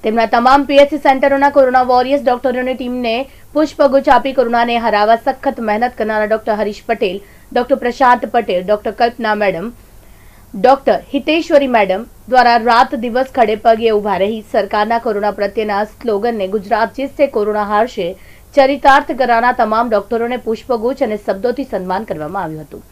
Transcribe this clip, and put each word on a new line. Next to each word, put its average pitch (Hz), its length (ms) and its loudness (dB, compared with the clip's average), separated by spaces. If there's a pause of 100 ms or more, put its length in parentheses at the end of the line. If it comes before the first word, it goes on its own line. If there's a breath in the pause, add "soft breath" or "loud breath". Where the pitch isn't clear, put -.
તેમના 226 240 0
તમામ 254 380 4
પી 285 100 -2
એચ 285 160 6
સી 302 80 -4
સેન્ટરોના 277 520 2
કોરોના 262 320 4
વોરિયર્સ 254 420 2
ડોક્ટરોની 254 500 -2
ટીમને 247 560 -4 (220 soft breath)
પુષ્પગુચ્છ 285 560 2
આપી 269 240 4
કોરોનાને 240 460 0
હરાવવા 214 380 2
સખત 262 440 -4
મહેનત 226 380 -2
કરનારા 214 260 -2
ડોક્ટર 220 300 -2
હરીશ 208 320 -6
પટેલ, 202 340 -4 (320 soft breath)
ડોક્ટર 247 240 0
પ્રશાંત 247 500 2
પટેલ, 208 400 -2
ડોક્ટર 208 240 -2
કલ્પના 233 440 -2
મેડમ, 202 380 -4 (880 soft breath)
ડોક્ટર 247 400 2 (140)
હિતેશ્વરી 302 520 0
મેડમ 214 380 0 (240)
દ્વારા 240 280 4
રાત 240 380 2
દિવસ 247 400 -4
ખડે 220 220 2
પગે 226 340 2
ઊભા 208 260 0
રહી 208 360 -2
સરકારના 214 460 0
કોરોના 208 320 -2
પ્રત્યેના 208 540 -4
સ્લોગનને 214 640 -4
"ગુજરાત 208 460 -2
જીતશે, 277 320 -2
કોરોના 208 380 -2
હારશે" 208 520 -2 (380 soft breath)
ચરિતાર્થ 277 640 4
કરનારા 240 340 2
તમામ 233 380 0
ડોક્ટરોને 233 460 -2
પુષ્પગુચ્છ 233 680 -4
અને 214 240 -2
શબ્દોથી 233 380 -4
સન્માન 185 400 -6
કરવામાં 175 380 -8
આવ્યું 156 200 -10
હતું. - 300 -18